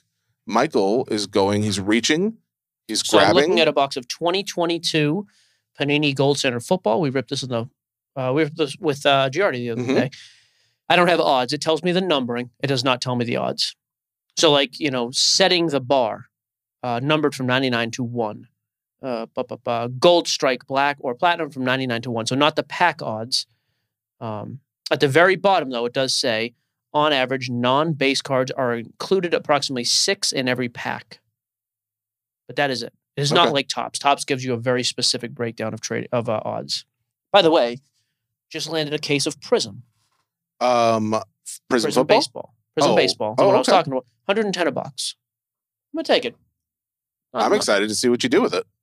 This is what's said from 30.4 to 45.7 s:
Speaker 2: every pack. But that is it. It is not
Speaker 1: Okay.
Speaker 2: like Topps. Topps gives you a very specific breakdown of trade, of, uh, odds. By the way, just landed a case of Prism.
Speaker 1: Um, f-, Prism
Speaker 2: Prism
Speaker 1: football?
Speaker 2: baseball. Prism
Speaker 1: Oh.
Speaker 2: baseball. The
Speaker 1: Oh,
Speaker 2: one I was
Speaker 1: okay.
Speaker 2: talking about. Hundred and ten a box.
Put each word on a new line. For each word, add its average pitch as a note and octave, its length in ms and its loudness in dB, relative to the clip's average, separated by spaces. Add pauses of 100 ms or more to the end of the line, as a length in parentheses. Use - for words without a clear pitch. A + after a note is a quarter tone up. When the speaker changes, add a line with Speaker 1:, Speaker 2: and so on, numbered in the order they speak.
Speaker 2:
every B2+ 200 -2
pack. - 500 -10 (1300)
But B2+ 100 -16
that C#3+ 120 2
is A#2+ 140 -4
it. - 100 -12 (240)
It C#3+ 40 0
is C#3+ 100 0
not E3+ 160 6
Speaker 1:
Okay. D#3 60 0
Speaker 2:
like C#3 160 0
Topps. A#2+ 300 -6
Topps C#3 260 0
gives B2+ 180 -4
you B2+ 100 -4
a A#2+ 40 -4
very B2 260 -2
specific A#2+ 480 -4
breakdown A#2 420 -6
of A2 80 -12
trade, A#2 300 -6
of, A#2 180 -2
uh, G#2+ 140 -4
odds. A2+ 420 -8 (460)
By G3+ 100 6
the E3 100 4
way, B2 280 2 (680)
just D#3 200 -10
landed D3+ 240 -4
a D3+ 60 -2
case C#3+ 260 0
of D#3 160 -6
Prism. A#2+ 420 -2 (760)
Speaker 1:
Um, A2+ 540 2
f-, A2 100 -2 (460)
Prism A#2+ 180 2
Speaker 2:
Prism A#2+ 140 2
Speaker 1:
football? F3+ 160 4
Speaker 2:
baseball. - 360 -6 (220)
Prism D3 160 4
Speaker 1:
Oh. A2 40 4
Speaker 2:
baseball. A2+ 400 0
The C3 80 4
Speaker 1:
Oh, F#3+ 40 6
Speaker 2:
one G3 80 6
I A#3+ 40 6
was C4 100 -2
Speaker 1:
okay. G#3 80 6
Speaker 2:
talking D#3+ 160 0
about. B2+ 120 -4 (220)
Hundred G#3+ 180 0
and G3 80 -2
ten F3+ 140 0
a C#3 40 -2
box. - 440 -8 (760)